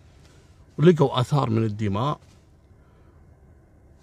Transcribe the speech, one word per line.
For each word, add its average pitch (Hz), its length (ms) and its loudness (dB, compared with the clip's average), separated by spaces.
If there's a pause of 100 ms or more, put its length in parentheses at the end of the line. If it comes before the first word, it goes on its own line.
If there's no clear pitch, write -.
(800)
لقوا 147 400 4
آثار 135 300 -2
من 110 140 0
الدماء، 107 560 -4 (1800)